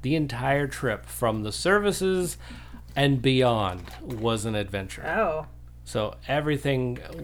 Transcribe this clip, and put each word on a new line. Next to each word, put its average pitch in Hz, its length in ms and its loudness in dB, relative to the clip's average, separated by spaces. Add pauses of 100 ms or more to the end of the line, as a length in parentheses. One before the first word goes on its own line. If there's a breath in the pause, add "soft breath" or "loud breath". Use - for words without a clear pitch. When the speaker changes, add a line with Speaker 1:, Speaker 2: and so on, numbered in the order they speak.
Speaker 1:
the 135 140 2
entire 139 520 2
trip 117 380 -2
from 110 380 0
the 104 80 -4
services 185 840 2 (580 loud breath)
and 139 260 4
beyond 117 600 4 (180)
was 113 440 0
an 110 100 -2
adventure. 98 520 -4
Speaker 2:
Oh. 160 380 0 (380)
Speaker 1:
So 107 320 -2 (120)
everything, 139 720 0 (240)